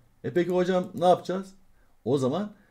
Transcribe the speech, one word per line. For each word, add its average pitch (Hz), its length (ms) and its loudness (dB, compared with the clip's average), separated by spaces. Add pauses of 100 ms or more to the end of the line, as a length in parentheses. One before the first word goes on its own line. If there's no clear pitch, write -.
(240)
E 147 100 -8
peki 175 180 0
hocam 180 440 0
ne 165 100 -2
yapacağız? 180 480 2 (520)
O 131 120 0
zaman 156 380 -2 (160)